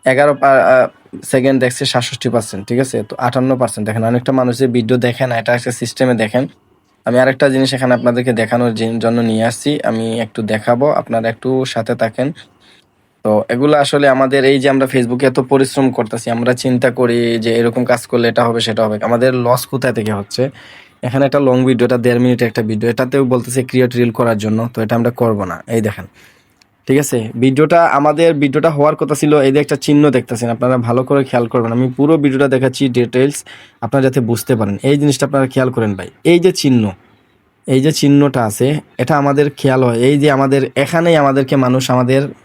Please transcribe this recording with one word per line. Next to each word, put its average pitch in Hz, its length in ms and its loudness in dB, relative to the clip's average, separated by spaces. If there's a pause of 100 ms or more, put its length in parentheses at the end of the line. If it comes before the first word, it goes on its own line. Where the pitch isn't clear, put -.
(120)
এগারো 143 300 4
পা-, 135 220 4 (100)
আ, - 20 6 (560)
সেকেন্ড 135 320 2
দেখছে 123 200 -2 (100)
সাতষট্টি 123 420 -4
পার্সেন্ট, - 340 -4
ঠিক 120 160 0
আছে? 123 120 -6 (120)
তো - 40 -12 (140)
আটান্ন 131 240 0 (100)
পার্সেন্ট 110 260 -4
দেখেন, 110 240 -2
অনেকটা 123 280 -2
মানুষ 123 220 0
যে 131 60 2 (100)
ভিডিও 120 200 0 (100)
দেখে 120 220 -2
না, 117 120 -4
এটা 117 160 -2
একটা 123 140 -6 (100)
সিস্টেমে 123 420 -2
দেখেন। 123 200 -2 (640)
আমি 120 180 0
আরেকটা 131 300 0
জিনিস 131 240 0
এখানে 123 200 0
আপনাদেরকে 123 340 0 (100)
দেখানোর 120 360 0
জি-, 113 260 -4
জন্য 117 140 0 (120)
নিয়ে 110 200 0
আসছি, 135 220 -4 (180)
আমি 113 160 -4 (200)
একটু 110 140 -12 (120)
দেখাবো, 120 340 0 (160)
আপনারা 113 320 -4
একটু 127 160 -8 (240)
সাথে 117 200 -4 (100)
থাকেন। 117 240 -4 (1000)
তো 110 60 0 (220)
এগুলো 147 300 2
আসলে 143 220 0 (100)
আমাদের 135 260 2 (100)
এই 143 120 2
যে 143 100 2
আমরা 135 200 2
Facebook-এ 123 380 0
এত 131 80 -2 (120)
পরিশ্রম 135 360 2 (100)
করতেছি, 120 380 -6
আমরা 120 160 -2 (120)
চিন্তা 127 260 0 (100)
করি 120 200 2 (240)
যে 113 160 0
এরকম 117 320 0
কাজ 120 100 0 (100)
করলে 120 200 0
এটা 120 160 0
হবে, 117 200 -2
সেটা 113 180 -2
হবে, 107 100 -2 (120)
আমাদের 120 240 2 (140)
লস 127 160 2 (100)
কোথা 131 260 -2
থেকে 107 220 -4
হচ্ছে? 104 240 -6 (640)
এখানে 135 200 0
একটা 143 200 0
লং 127 100 4 (100)
ভিডিও, 123 200 2
এটা 123 180 0
দেড় 120 180 2
মিনিটের 123 280 2
একটা 117 180 -4
ভিডিও, 110 240 -2
এটাতেও 131 300 0 (100)
বলতেছে 127 260 -2 (100)
ক্রিয়েট 127 300 2
রিল 120 200 2
করার 117 240 2
জন্য, 110 160 0 (140)
তো - 120 -8
এটা 110 140 -2
আমরা 117 120 0 (100)
করব 113 180 0 (120)
না। 87 60 -10 (180)
এই 113 120 2
দেখেন, 95 180 -8 (840)
ঠিক 135 160 2
আছে? 139 140 -4 (260)
ভিডিওটা, 151 360 4 (200)
আমাদের 151 300 2 (120)
ভিডিওটা 147 360 0
হওয়ার 151 240 2
কথা 147 200 -2
ছিল, 151 100 2 (160)
এই 135 80 4
যে 147 80 4
একটা 147 220 -2
চিহ্ন 147 180 4 (120)
দেখতেছেন, 120 400 -2
আপনারা 123 200 0 (120)
ভালো 120 220 0
করে 139 200 2
খেয়াল 120 220 0
করবেন, 113 260 0
আমি 127 100 0 (100)
পুরো 147 160 2 (100)
ভিডিওটা 139 300 2
দেখাচ্ছি 131 300 0 (140)
ডিটেইলস, 127 400 0 (480)
আপনারা 135 220 0
যাতে 131 120 0 (100)
বুঝতে 117 300 -2
পারেন। 101 160 -2 (140)
এই 143 120 4
জিনিসটা 143 260 0
আপনারা 135 260 0
খেয়াল 131 220 0
করেন 110 220 -2
ভাই, 92 120 -14 (220)
এই 175 140 6
যে 185 60 6 (100)
চিহ্ন, 127 220 2 (840)
এই 135 180 2
যে 156 140 2
চিহ্নটা 143 500 4
আছে, 127 180 -2 (340)
এটা 127 200 0
আমাদের 143 240 2 (140)
খেয়াল 131 280 2
হয়, 117 200 0
এই 147 140 4
যে 147 60 2 (100)
আমাদের 135 240 2 (220)
এখানেই 170 400 2
আমাদেরকে 135 320 0 (100)
মানুষ 127 180 0 (120)
আমাদের 127 260 2 (240)